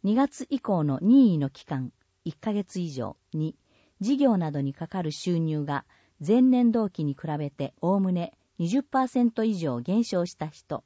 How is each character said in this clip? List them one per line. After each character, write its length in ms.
二 120
月 340
以 100
降 240
の 180
任 320
意 40
の 120
期 160
間、 260
一 140
ヶ 160
月 260
以 120
上。 260
二、 220
事 180
業 200
な 140
ど 100
に 120
か 140
か 140
る 100
収 260
入 260
が 220
前 180
年 280
同 180
期 140
に 100
比 140
べ 120
て 320
お 120
お 60
む 120
ね 220
二 120
十 140
パ 200
ー 40
セ 160
ン 80
ト 120
以 120
上 240
減 240
少 220
し 100
た 120
人。 380